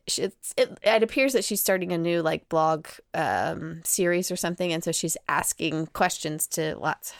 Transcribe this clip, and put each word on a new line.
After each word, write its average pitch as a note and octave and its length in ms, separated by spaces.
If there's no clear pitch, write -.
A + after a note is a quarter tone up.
she, - 160
it's, - 340
it, B3 240
it A3 220
appears C4 300
that G3+ 100
she's G3+ 180
starting F#3 300
a E3+ 60
new, E3+ 260
like, D#3 260
blog, D#3 380
um, D#3+ 720
series F3 480
or F3+ 40
something. F3 380
And E3 100
so E3+ 80
she's D#3+ 240
asking D#3 640
questions D#3+ 540
to D#3 320
lots - 400